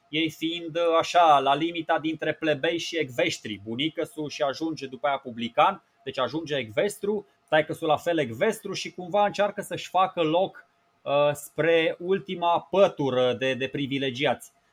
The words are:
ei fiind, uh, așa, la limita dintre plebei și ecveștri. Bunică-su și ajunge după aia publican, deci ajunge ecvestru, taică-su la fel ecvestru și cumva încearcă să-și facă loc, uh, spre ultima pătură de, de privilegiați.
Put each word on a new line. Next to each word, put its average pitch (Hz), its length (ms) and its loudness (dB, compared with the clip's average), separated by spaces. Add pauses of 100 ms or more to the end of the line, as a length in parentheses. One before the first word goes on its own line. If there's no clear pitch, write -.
ei 160 200 -2
fiind, 165 460 -8
uh, 170 240 2
așa, 160 400 6
la 135 160 2
limita 165 440 -2
dintre 156 340 -4
plebei 156 440 -2
și 165 200 -6
ecveștri. 127 680 -4
Bunică-su 151 640 -6
și 143 140 -12
ajunge 143 460 -4
după 127 200 -6
aia 139 100 -2
publican, 127 680 -2 (200)
deci 135 160 -8
ajunge 143 360 -4
ecvestru, 196 720 -4 (220)
taică-su 156 360 0
la 151 120 2
fel 170 200 -2
ecvestru 170 560 2
și 165 180 -8
cumva 185 340 2
încearcă 202 360 0
să-și - 280 -8
facă 185 320 2
loc, 170 440 0 (360)
uh, 143 320 2
spre 165 680 2
ultima 175 600 0
pătură 131 720 2
de, 131 200 0
de 127 140 -4
privilegiați. 135 840 -4 (220)